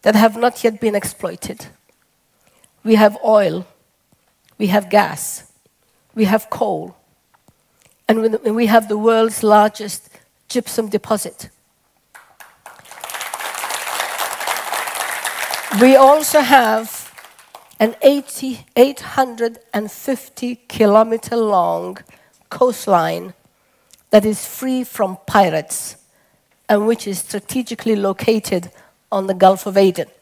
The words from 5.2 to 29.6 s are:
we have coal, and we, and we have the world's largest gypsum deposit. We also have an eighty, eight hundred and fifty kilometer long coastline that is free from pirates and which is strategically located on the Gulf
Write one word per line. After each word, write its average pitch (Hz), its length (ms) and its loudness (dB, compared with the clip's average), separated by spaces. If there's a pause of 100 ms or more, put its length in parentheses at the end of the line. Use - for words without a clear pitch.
we 220 80 0
have 214 260 0
coal, 180 460 -6 (1120)
and 220 140 2
we, 226 60 0
and 220 280 -2
we 233 120 2
have 220 200 4
the 214 100 -4
world's 226 460 0
largest 208 640 2 (400)
gypsum 233 400 -6
deposit. 202 640 -6 (4000)
We 262 160 8
also 294 420 6
have 226 720 0 (680)
an 226 240 -2
eighty, 269 640 0 (120)
eight 269 240 4
hundred 233 580 -4 (140)
and 208 180 -6
fifty - 640 -8
kilometer 226 800 2
long 180 640 -2 (520)
coastline 180 840 0 (760)
that 208 120 6
is 214 240 -4
free 254 380 -6
from 185 320 -6 (100)
pirates - 720 0 (720)
and 208 180 2
which 233 180 0
is 190 140 -6
strategically 226 800 -4
located 196 720 -2 (400)
on 196 160 -4
the 196 60 -2
Gulf 185 320 4